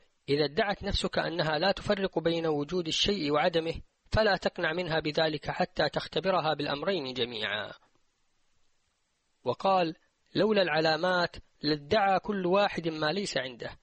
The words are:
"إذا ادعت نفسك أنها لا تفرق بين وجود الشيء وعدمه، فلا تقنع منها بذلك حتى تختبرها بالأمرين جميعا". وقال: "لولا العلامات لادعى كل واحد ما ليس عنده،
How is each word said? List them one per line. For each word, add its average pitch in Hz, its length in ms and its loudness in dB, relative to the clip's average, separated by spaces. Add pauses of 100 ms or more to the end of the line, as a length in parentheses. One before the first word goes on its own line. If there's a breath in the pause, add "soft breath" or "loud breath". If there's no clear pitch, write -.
(300)
"إذا 147 160 2
ادعت 196 380 -2
نفسك 190 360 -2
أنها 156 400 -2
لا 190 120 2
تفرق 196 480 -2
بين 165 280 0
وجود 156 400 -2
الشيء 160 440 0
وعدمه، 160 500 0 (300)
فلا 214 240 4
تقنع 170 380 0
منها 165 260 -2
بذلك 156 520 0
حتى 160 380 0
تختبرها 160 640 0
بالأمرين 147 600 -2
جميعا". 107 580 -4 (1700)
وقال: 180 520 2 (400)
"لولا 202 260 4
العلامات 165 760 2 (260)
لادعى 170 580 2
كل 196 260 -2
واحد 185 420 2
ما 156 240 -2
ليس - 260 -4
عنده، 127 460 -8